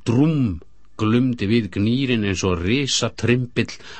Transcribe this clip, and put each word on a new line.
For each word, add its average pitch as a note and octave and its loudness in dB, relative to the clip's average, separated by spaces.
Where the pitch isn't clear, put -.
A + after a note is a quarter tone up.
drúm, B2 2
glumdi A#2 2
við A2 2
gnýrin A#2 0
eins F#2 -2
og F#2 2
risatrimbill B2 0